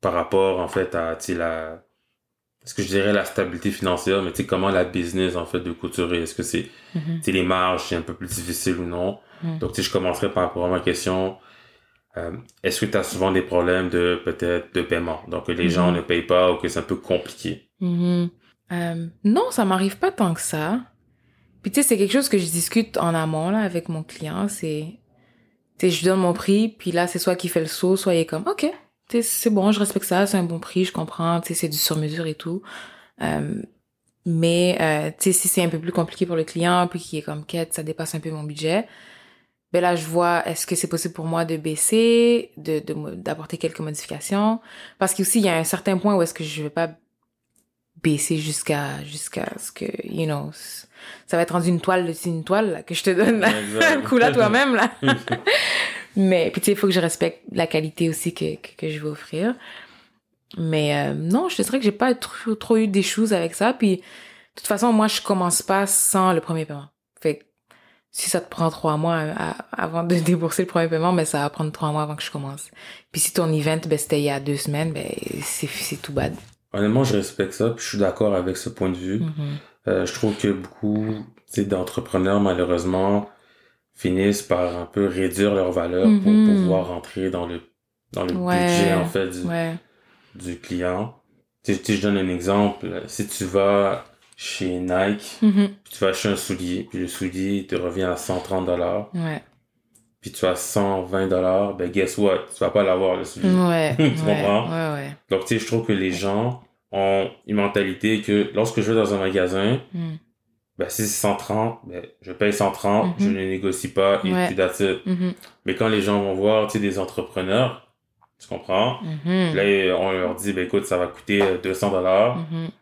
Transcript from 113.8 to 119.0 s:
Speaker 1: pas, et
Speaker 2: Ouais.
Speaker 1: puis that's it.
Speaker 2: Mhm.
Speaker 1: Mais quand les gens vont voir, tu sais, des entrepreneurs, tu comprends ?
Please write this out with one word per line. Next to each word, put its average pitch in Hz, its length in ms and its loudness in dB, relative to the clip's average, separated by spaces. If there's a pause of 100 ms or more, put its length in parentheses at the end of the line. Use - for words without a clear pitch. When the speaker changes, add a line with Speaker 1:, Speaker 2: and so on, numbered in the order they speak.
Speaker 1:
pas, 98 320 4
et 92 80 2
Speaker 2:
Ouais. 90 160 2
Speaker 1:
puis 90 80 -4
that's 92 240 0
it. - 260 0
Speaker 2:
Mhm. 180 280 -2 (320)
Speaker 1:
Mais - 80 -2
quand 113 140 0
les 107 140 2
gens 101 200 2
vont 98 120 0
voir, 104 320 4
tu - 80 -8
sais, 110 60 0
des 98 180 0
entrepreneurs, 95 880 -2 (520)
tu - 100 -20
comprends ? 104 540 0